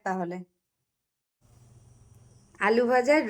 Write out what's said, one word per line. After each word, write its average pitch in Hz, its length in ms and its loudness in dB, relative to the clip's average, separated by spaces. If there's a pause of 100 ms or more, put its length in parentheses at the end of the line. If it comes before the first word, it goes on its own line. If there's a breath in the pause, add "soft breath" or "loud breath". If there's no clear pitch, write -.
তাহলে। 185 300 -6 (2250)
আলু 233 240 2
ভাজা 254 280 2
আর 285 100 0